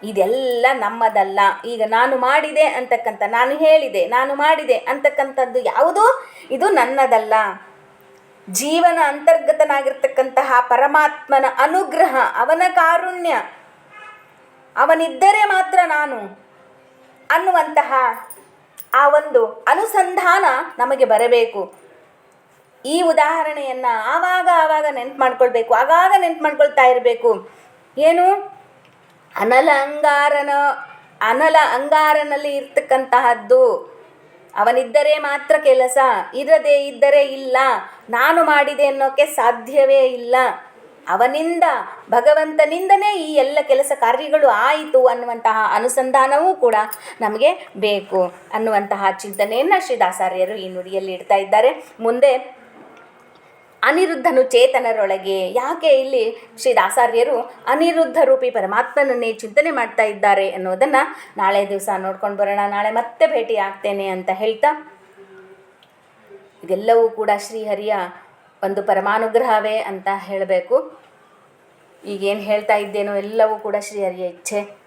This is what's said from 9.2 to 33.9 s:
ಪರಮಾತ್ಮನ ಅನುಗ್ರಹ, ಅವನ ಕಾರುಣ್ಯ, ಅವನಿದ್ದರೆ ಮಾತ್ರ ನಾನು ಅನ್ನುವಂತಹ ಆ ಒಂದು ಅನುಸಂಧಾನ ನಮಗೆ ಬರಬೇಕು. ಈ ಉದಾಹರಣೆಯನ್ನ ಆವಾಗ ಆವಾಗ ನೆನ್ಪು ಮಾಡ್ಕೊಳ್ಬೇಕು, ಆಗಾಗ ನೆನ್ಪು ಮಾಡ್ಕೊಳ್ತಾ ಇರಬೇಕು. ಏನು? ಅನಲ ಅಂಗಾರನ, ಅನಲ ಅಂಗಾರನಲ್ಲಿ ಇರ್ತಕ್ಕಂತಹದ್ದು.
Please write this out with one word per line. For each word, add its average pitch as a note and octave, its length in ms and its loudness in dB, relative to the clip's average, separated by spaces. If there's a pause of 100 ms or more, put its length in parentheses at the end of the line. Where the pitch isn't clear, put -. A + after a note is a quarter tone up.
ಪರಮಾತ್ಮನ C#4+ 800 0 (140)
ಅನುಗ್ರಹ, D#4+ 540 0 (200)
ಅವನ D#4+ 280 0 (100)
ಕಾರುಣ್ಯ, F4 600 0 (1400)
ಅವನಿದ್ದರೆ E4 680 4
ಮಾತ್ರ F#4 420 0
ನಾನು D4 320 -2 (1080)
ಅನ್ನುವಂತಹ D#4 640 0 (1000)
ಆ C4+ 160 4
ಒಂದು D4 320 2 (260)
ಅನುಸಂಧಾನ F#4 800 0 (320)
ನಮಗೆ B3+ 360 0
ಬರಬೇಕು. A3+ 500 2 (1200)
ಈ D4 180 -4
ಉದಾಹರಣೆಯನ್ನ D4+ 840 0 (200)
ಆವಾಗ F4+ 400 0 (100)
ಆವಾಗ D#4 340 2
ನೆನ್ಪು C4+ 280 -10
ಮಾಡ್ಕೊಳ್ಬೇಕು, B3 560 2
ಆಗಾಗ E4 420 4
ನೆನ್ಪು E4 260 0
ಮಾಡ್ಕೊಳ್ತಾ D4 420 4
ಇರಬೇಕು. A#3+ 460 2 (680)
ಏನು? E4 280 4 (1120)
ಅನಲ B3+ 340 2 (100)
ಅಂಗಾರನ, C#4+ 720 0 (720)
ಅನಲ C#4+ 360 2 (140)
ಅಂಗಾರನಲ್ಲಿ D4 840 0
ಇರ್ತಕ್ಕಂತಹದ್ದು. B3+ 1080 0 (880)